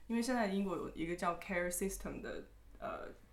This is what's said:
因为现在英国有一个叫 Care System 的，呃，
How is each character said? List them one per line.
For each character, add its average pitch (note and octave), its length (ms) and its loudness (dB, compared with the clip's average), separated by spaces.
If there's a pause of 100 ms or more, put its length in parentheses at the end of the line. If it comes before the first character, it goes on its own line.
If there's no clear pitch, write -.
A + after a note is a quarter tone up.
因 A#3 80 0
为 A#3 60 6
现 B3 120 2
在 A#3 140 6
英 G3 160 4
国 F3+ 140 2
有 C3 140 -2
一 E3 160 -2
个 F3 80 0
叫 F3 220 2
Care F3 340 0
System - 500 -2
的， - 220 -6 (360)
呃， - 300 -6 (240)